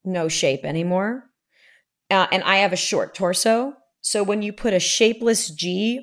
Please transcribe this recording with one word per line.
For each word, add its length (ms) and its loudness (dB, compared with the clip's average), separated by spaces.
no 220 -2
shape 380 0
anymore. 580 -2
Uh, 220 4
and 100 0
I 140 2
have 160 2
a 40 0
short 380 -2
torso. 600 0
So 240 -2
when 180 0
you 100 -6
put 220 -2
a 60 2
shapeless 680 2
G 540 -2